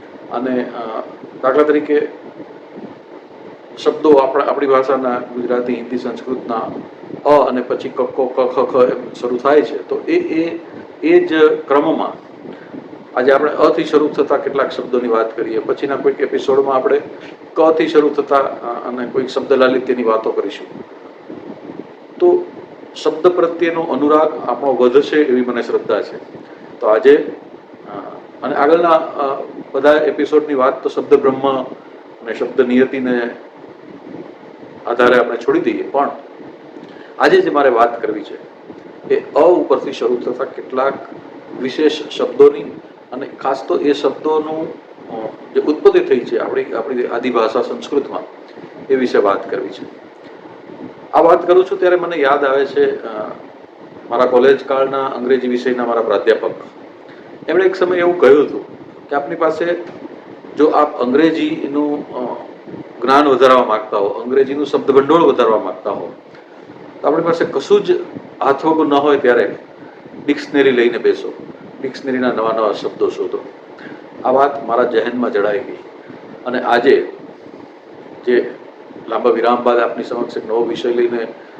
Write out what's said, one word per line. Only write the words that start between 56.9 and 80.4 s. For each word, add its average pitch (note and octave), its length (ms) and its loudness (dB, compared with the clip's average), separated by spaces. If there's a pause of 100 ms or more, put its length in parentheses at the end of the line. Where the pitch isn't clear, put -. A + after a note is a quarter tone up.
એમણે F3+ 180 2
એક F3+ 100 2
સમયે F3+ 240 0
એવું F3 200 2
કહ્યું C#3 260 6
હતું - 220 -8 (420)
કે C#3+ 60 -2
આપની F3 200 -4
પાસે D#3+ 300 0 (920)
જો D3 100 6
આપ D3 320 2
અંગ્રેજીનું, D3 1120 0
અ, B2 320 -8 (560)
જ્ઞાન C#3+ 260 4
વધારવા B2+ 380 6
માંગતા A2 320 -2
હો, G2 80 0
અંગ્રેજીનું C3 600 -2
શબ્દભંડોળ C#3 560 4
વધારવા A#2 380 4
માંગતા F#2+ 320 -6
હો, F#2 220 -8 (880)
તો - 60 0
આપણી D#3+ 160 0
પાસે E3 220 0
કશું F3 400 0
જ F3 60 2 (500)
હાથવગું D#3 460 2
ન C#3+ 60 0
હોય C#3+ 240 4
ત્યારે A#2+ 380 2 (680)
ડિક્શનરી C#3 460 2
લઈને A#2+ 260 2
બેસો, - 360 -2 (480)
ડિક્શનરીના B2+ 500 -4
નવા A2 200 -2
નવા A2 220 0
શબ્દો G#2+ 360 -4
શોધો. F#2+ 360 -6 (800)
આ B2+ 60 0
વાત C3+ 360 0
મારા A#2+ 160 2
જહેનમાં A#2+ 480 -2
જડાઈ G2+ 280 0
ગઈ F#2 180 -12 (680)
અને A#2+ 160 -4
આજે A#2 520 2 (1120)
જે - 280 2 (540)
લાંબા A2+ 240 0
વિરામ A#2 320 0
બાદ A#2+ 140 2
આપની A#2 260 -2
સમક્ષ A#2+ 340 -6
એક G#2+ 80 -10